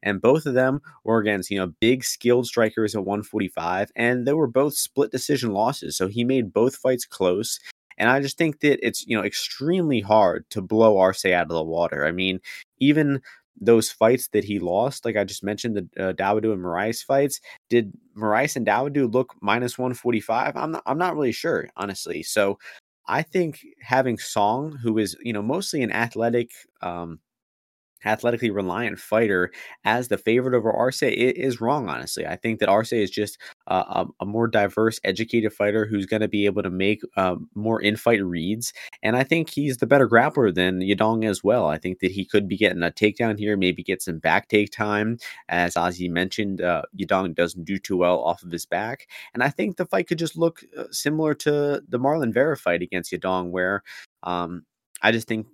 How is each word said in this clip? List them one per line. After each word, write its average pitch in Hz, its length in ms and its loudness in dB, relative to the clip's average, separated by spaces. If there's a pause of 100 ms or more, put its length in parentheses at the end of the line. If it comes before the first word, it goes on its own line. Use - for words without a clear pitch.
And 98 220 -2
both 151 240 6
of 131 80 0
them 131 260 2 (220)
were 113 160 2
against, 101 320 0
you 98 80 -2
know, 92 200 -2
big 123 240 2
skilled 120 440 2
strikers 110 480 0
at 98 100 -2
one 101 160 -2
forty-five, 98 720 -4
and 120 300 0
they 139 80 2
were 156 140 2
both 135 260 2
split - 380 -2
decision 127 400 -2
losses. 110 440 -2
So 95 120 0
he 110 160 -2
made 123 280 0
both 120 240 2
fights 127 300 -2
close. 95 540 -2 (420)
And 110 60 4
I 131 140 4
just 139 160 -6
think 156 240 0
that 147 200 4
it's, - 260 -4
you 113 100 0
know, 95 80 -2
extremely 151 760 -2
hard 98 520 2
to 107 100 -6
blow 110 380 6
Arce 95 260 4
out 87 220 2
of - 20 -14
the 82 120 -2
water. 82 440 0
I 82 80 0
mean, 92 260 -2 (400)
even 143 420 4 (380)
those 113 320 4
fights 123 380 2
that 101 160 0
he 104 120 -4
lost, 95 460 -2
like 110 140 -2
I 101 80 0
just 98 180 -12
mentioned, 104 320 -4
the, 95 260 -8
uh, 95 120 -2
Dawodu 107 400 0
and 92 100 -6
Moraes 92 400 -4
fights, 139 380 0 (280)
did 113 220 2 (240)
Moraes 110 400 0
and 120 100 -2
Dawodu 127 480 2
look 127 280 0
minus 120 360 0
one 127 160 -2
forty-five? 120 600 -2
I'm 156 160 -6
not, - 140 -8
I'm 139 120 -2
not 170 200 -2
really 131 160 0
sure, 131 420 -4
honestly. 90 480 -8
So 101 340 0 (480)
I 139 160 -2
think 165 440 -4 (160)
having 131 360 0
Song, 117 540 -2 (100)
who 113 160 0
is, 101 240 -2
you 117 120 -6
know, 104 80 -4
mostly 143 420 -2
an - 80 -2
athletic, 117 600 -2 (300)
um, 85 380 -8 (840)
athletically 117 440 0
reliant 98 480 -4
fighter, 101 540 0 (320)
as 120 240 0
the 101 100 -2
favorite 123 380 0
over 113 160 2
Arce - 320 0
i-, 139 40 2
is 127 520 0
wrong, 123 300 -2
honestly. 67 360 -6
I 82 120 -6
think 113 240 -2
that 101 80 2
Arce 110 240 2
is 107 180 0
just 104 260 -4 (300)
a, - 80 0
a, 90 320 0 (140)
a 92 40 -6
more 110 220 0
diverse, 110 560 2
educated 110 480 0
fighter 104 340 0
who's 104 200 -2
gonna 107 240 -2
be 101 160 0
able 98 180 0
to 95 60 -2
make, 95 320 0 (160)
uh, 92 180 2 (200)
more 110 260 0
in-fight 107 420 2
reads. 90 480 -4 (320)
And 113 140 2
I 131 80 -4
think 165 240 0
he's 143 300 -2
the 135 60 2
better 131 220 6
grappler 117 480 4
than 92 240 2
Yadong 107 460 2
as 98 180 -2
well. 104 240 4
I 78 100 0
think 92 220 -6
that 92 120 0
he 95 120 -6
could 101 240 0
be 95 80 -4
getting 90 280 2
a 85 60 2
takedown 107 480 0
here, 104 200 -2
maybe 90 260 0
get 92 180 -4
some 82 180 -8
back 82 280 0
take 104 240 2
time. 107 460 -2 (320)
As 87 240 0
Ozzy 87 360 -2
mentioned, 95 520 -4
uh, 87 220 0 (140)
Yadong 95 380 -2
doesn't 85 300 -2
do 98 120 -4
too 95 200 -4
well 87 260 2
off 85 200 -2
of 87 80 -14
his 85 140 -8
back. 110 440 -6 (240)
And 123 100 0
I 139 60 2
think - 260 -4
the 175 100 -4
fight 185 220 -2
could 165 120 -4
just 160 180 -4
look, 165 240 0 (160)
uh, 135 140 -10
similar 156 420 -2
to 143 560 0
the 123 100 -2
Marlon 135 340 0
Vera 139 220 2
fight 87 260 0
against 90 300 -6
Yadong, 90 380 -2
where, 92 340 -2 (400)
um, 87 400 -4 (380)
I 107 100 4
just 113 160 0
think 110 260 -4